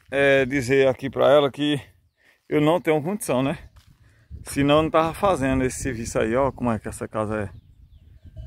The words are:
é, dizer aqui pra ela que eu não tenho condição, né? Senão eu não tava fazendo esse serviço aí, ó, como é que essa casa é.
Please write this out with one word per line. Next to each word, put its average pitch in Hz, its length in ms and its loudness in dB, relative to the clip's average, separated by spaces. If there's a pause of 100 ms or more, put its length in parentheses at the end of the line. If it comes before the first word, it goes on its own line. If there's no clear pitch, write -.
é, 139 360 2
dizer 135 420 2
aqui 131 240 -2
pra 127 180 2
ela 143 220 6
que 147 300 -2 (680)
eu 147 120 0
não 156 200 2
tenho 156 220 0
condição, 151 400 -4
né? 139 160 -4 (880)
Senão 143 320 2
eu 156 80 4
não 156 60 -4
tava 160 220 0
fazendo 135 520 0
esse - 180 -6
serviço 113 360 -6
aí, 113 180 0
ó, 135 160 0
como 123 180 -4
é 110 80 -2
que - 80 -12
essa 113 220 -10
casa 107 340 -4
é. 98 40 -6 (1000)